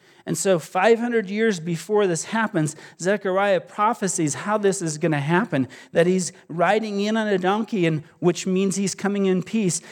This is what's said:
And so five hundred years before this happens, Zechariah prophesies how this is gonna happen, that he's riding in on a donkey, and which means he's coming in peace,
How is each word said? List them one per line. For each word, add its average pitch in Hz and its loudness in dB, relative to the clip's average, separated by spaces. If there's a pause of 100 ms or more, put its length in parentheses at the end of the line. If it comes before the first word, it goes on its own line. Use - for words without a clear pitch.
(260)
And 165 -4
so 190 2
five 202 2
hundred 226 -2
years 208 0
before 175 -2
this 170 -2
happens, 208 -2 (240)
Zechariah 190 0
prophesies 196 -2
how 208 -2
this 196 0
is 156 -4
gonna 156 0
happen, 151 0 (240)
that 165 4
he's 180 0 (160)
riding 202 0
in 214 0
on 214 0
a 196 2
donkey, 202 0
and 156 0 (160)
which 175 0
means 190 0
he's 196 -2
coming 202 -2
in 185 2
peace, 202 0 (120)